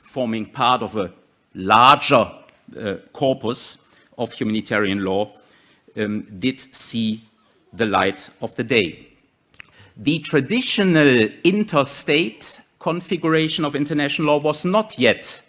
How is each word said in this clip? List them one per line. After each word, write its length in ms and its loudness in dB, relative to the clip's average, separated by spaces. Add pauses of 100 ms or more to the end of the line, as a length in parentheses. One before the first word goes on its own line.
forming 420 -6
part 360 0
of 160 -8
a 140 -4 (440)
larger, 760 4 (460)
uh, 180 -6 (160)
corpus 680 -4 (400)
of 160 -6
humanitarian 720 -2
law, 280 -2 (640)
um, 240 -4 (180)
did 200 -2
see 640 -4 (520)
the 120 -2
light 440 0 (120)
of 140 -10
the 80 -4
day. 440 0 (880)
The 220 -2
traditional 1080 2 (160)
interstate 1160 0 (180)
configuration 840 -2
of 100 -4
international 540 -2
law 100 4
was 240 -2
not 340 -2
yet 500 0